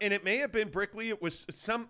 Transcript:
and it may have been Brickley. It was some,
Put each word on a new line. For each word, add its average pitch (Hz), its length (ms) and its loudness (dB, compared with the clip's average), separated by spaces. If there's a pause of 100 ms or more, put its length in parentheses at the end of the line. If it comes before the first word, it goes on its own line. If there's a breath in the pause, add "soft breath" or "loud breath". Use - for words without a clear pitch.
and 202 120 4
it 202 100 0
may 196 140 4
have 277 140 0
been 214 180 2
Brickley. 202 400 -2
It 214 120 -2
was 170 280 -2
some, 226 400 -2